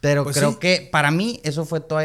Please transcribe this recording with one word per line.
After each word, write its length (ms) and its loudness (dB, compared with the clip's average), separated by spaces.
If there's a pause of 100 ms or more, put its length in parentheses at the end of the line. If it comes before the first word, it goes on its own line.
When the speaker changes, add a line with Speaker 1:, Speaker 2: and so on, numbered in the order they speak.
Speaker 1:
pero 220 2
Speaker 2:
Pues 120 -4
Speaker 1:
creo 180 2
Speaker 2:
sí. 60 -10
Speaker 1:
que 320 0
para 200 2
mí 320 -2
eso 220 -4
fue 140 -4
todo, 260 -4